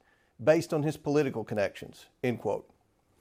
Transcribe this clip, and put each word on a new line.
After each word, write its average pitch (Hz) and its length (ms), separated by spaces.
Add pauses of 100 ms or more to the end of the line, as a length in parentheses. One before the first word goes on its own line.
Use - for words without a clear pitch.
(420)
based 156 320
on 156 100
his 151 120
political 143 480
connections," - 600 (180)
end 120 160
quote. 104 300 (520)